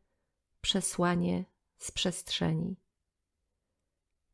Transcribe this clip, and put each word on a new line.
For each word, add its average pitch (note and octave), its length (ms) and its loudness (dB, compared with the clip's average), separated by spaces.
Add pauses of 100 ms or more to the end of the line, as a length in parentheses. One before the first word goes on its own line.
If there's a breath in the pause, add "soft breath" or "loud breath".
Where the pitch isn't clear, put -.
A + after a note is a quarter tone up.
(600)
Przesłanie F3+ 840 2 (340)
z - 120 -10
Przestrzeni. E3+ 840 -2 (1600)